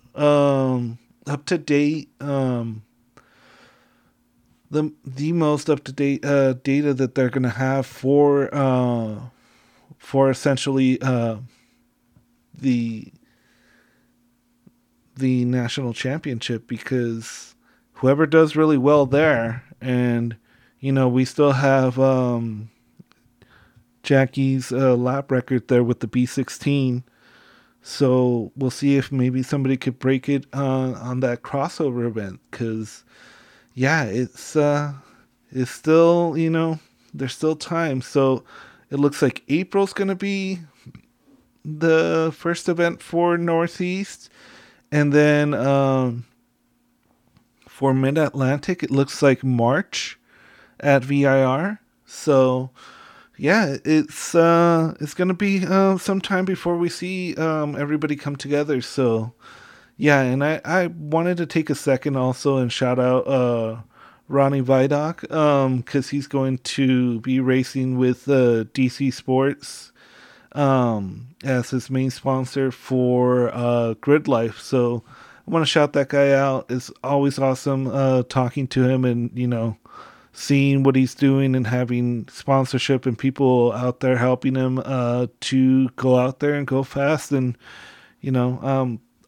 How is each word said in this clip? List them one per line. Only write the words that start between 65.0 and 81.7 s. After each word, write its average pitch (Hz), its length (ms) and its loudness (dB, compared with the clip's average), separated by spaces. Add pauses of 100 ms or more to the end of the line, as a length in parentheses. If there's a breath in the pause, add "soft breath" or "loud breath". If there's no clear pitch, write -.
um, 139 500 2
'cause - 280 -4
he's 139 160 -6
going 131 320 -2
to 127 600 0
be 131 200 0
racing 131 560 0
with, 127 320 0
uh, 123 360 4 (100)
D 131 160 2
C 135 200 -2
Sports - 800 -4 (640 loud breath)
um, 123 720 0 (160)
as 127 260 -2
his 131 200 -6
main 131 200 -2
sponsor 131 600 -4
for, 123 840 0
uh, 120 400 0
Grid 147 340 2
Life. 117 300 0
So 120 440 -2 (440 loud breath)
I - 40 -12
wanna 160 160 2
shout 147 280 2
that 139 140 0
guy 143 240 4
out. 135 360 0
It's 123 220 -6 (120)
always 139 360 0
awesome, 135 500 -2
uh, 131 360 2
talking 127 440 -2
to 127 200 2
him 131 160 2
and, 120 300 0
you 123 120 -4
know, 113 300 -2 (560 loud breath)
seeing 139 500 2
what 131 140 -2
he's 131 180 0
doing 135 400 2
and 127 120 -2
having 120 600 -4